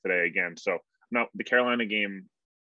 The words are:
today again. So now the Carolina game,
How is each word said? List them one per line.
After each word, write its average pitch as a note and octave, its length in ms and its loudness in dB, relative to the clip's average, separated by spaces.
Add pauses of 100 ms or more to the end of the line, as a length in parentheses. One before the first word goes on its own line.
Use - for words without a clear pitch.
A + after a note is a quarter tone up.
today F2+ 260 2
again. F2 300 -2
So F2 220 -2 (320)
now A#2+ 240 0
the G#2+ 80 -8
Carolina B2 420 2
game, G2+ 400 -4 (460)